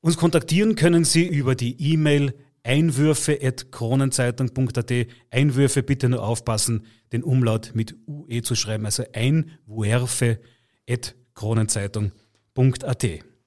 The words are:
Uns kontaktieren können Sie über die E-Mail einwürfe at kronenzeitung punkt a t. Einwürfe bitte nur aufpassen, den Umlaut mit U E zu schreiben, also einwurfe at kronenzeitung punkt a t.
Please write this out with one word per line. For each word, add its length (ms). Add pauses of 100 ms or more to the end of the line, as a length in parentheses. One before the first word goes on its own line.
Uns 160
kontaktieren 600
können 280
Sie 220
über 280
die 380
E-Mail 400 (300)
einwürfe 800
at 280
kronenzeitung 840
punkt 240
a 40
t. 260 (220)
Einwürfe 520
bitte 260
nur 140
aufpassen, 640 (260)
den 100
Umlaut 520
mit 200 (120)
U 220
E 120
zu 140
schreiben, 320
also 260
einwurfe 1300 (480)
at 260 (200)
kronenzeitung 800 (420)
punkt 280
a 120
t. 280 (240)